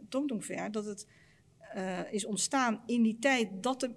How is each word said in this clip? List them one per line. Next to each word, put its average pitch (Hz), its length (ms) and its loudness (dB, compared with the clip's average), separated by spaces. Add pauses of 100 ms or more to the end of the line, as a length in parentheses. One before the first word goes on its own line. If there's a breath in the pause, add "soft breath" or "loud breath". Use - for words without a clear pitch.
Tongtong 262 340 0
Fair, 185 280 -4
dat 214 140 -2
het, 202 220 -8 (640 soft breath)
eh, 185 400 -4
is 208 120 0
ontstaan 226 600 0
in 240 180 2
die 220 160 4
tijd 220 440 2
dat 254 200 0
er 254 140 0